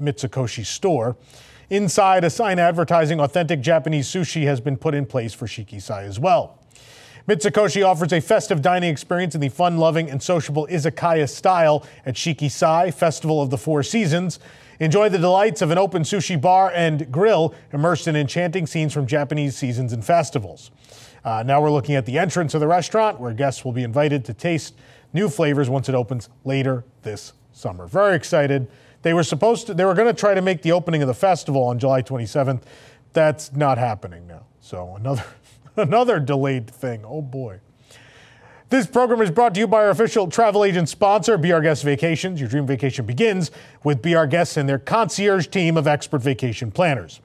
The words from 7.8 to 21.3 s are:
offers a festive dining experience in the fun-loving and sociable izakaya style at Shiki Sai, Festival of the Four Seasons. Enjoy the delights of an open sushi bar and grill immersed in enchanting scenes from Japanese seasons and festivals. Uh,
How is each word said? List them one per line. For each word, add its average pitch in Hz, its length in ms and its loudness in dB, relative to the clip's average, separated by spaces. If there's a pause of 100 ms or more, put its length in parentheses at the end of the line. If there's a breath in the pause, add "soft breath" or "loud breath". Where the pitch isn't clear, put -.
offers 180 280 2
a 170 80 2
festive 185 420 0
dining 180 260 2
experience 175 460 -4
in 160 60 -4
the 139 80 -2
fun-loving 165 600 0
and 135 140 -8
sociable 151 480 -2
izakaya 165 580 0
style 160 560 2 (200 loud breath)
at 131 100 -6
Shiki 151 340 -4
Sai, 170 440 2
Festival 156 500 0
of 135 80 -2
the 131 80 -2
Four 151 240 -2
Seasons. 180 560 -2 (400 loud breath)
Enjoy 196 300 4
the 190 100 2
delights 190 420 2
of 160 120 0
an 170 60 2
open 185 260 0
sushi 185 360 -2
bar 185 320 4
and 160 380 -2
grill 165 420 2 (200 loud breath)
immersed 156 340 0
in 160 80 0
enchanting 165 500 -2
scenes 156 280 -4
from 147 120 -2
Japanese 143 520 -2
seasons 123 360 -4
and 117 120 -8
festivals. 120 640 -2 (540 loud breath)
Uh, 110 200 -4